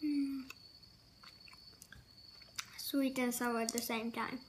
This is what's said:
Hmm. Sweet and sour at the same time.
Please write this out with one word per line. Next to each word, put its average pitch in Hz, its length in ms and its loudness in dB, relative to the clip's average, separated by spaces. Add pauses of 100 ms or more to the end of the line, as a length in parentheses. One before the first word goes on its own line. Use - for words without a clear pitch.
Hmm. 277 400 2 (2500)
Sweet 269 400 2
and 247 160 4
sour 240 260 2
at 226 120 2
the 240 80 2
same 233 320 -2
time. 233 360 -2